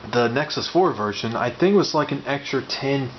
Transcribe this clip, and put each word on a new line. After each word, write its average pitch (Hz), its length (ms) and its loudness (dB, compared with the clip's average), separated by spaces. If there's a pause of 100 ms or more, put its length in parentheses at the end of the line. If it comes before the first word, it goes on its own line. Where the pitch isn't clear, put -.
(140)
the 120 140 4
Nexus 123 420 -2
four 170 240 4
version, 104 420 -4
I 120 180 0
think 196 220 4
was 170 200 4
like 147 160 2
an 139 160 -4
extra 139 340 -2
ten, 135 580 -2